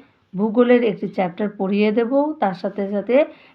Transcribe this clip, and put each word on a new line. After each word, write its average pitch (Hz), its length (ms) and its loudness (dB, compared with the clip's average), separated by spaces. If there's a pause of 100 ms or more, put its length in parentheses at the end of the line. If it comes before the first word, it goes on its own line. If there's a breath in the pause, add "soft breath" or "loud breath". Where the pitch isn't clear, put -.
(360 soft breath)
ভূগোলের 233 480 4
একটি 202 240 -2
চ্যাপ্টার 185 420 -4
পড়িয়ে 208 420 0
দেব, 269 420 0
তার 208 200 -2
সাথে 196 380 -6
সাথে 240 340 2 (300 loud breath)